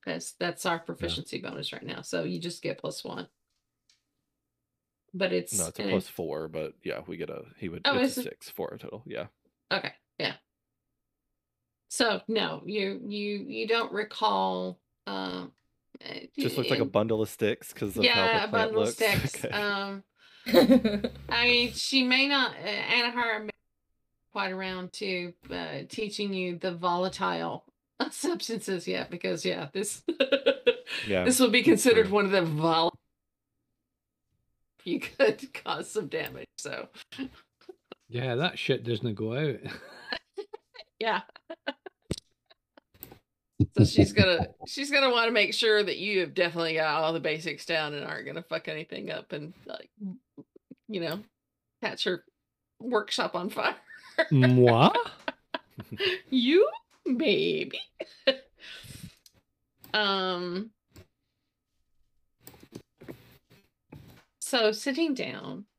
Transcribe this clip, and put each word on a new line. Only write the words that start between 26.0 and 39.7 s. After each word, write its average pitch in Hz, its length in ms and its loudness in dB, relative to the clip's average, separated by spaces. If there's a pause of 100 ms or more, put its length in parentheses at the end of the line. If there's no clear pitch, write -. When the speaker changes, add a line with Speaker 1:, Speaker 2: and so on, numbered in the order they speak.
Speaker 1:
you 180 240 -4
the 185 160 -4
volatile 175 920 -2 (360)
<laughs> 285 100 -2
substances 220 760 -4
yet, - 240 -4
because, 180 340 -4
yeah, 165 280 -4
this, - 340 -6
<laughs> - 1000 0
Speaker 3:
Yeah, 95 180 2
Speaker 1:
this 254 160 4
would 233 120 8
be 240 80 6
Speaker 3:
that's 220 80 6 (140)
Speaker 1:
considered 226 240 8
Speaker 3:
true. 196 80 0
Speaker 1:
one 202 120 6
of 190 40 0
the 190 120 4
vol-, 165 540 2 (1900)
you - 160 -2
could - 540 0
<laughs> - 100 -14
cause - 260 -6
some 214 180 -4
damage, 151 380 -6 (100)
so. - 320 -10 (1200)
Speaker 2:
Yeah, 120 280 -4
that - 220 -2
shit 127 260 0
doesn't 117 300 -2
go 110 220 -4
out. 143 280 -2
<laughs> - 60 -10 (1300)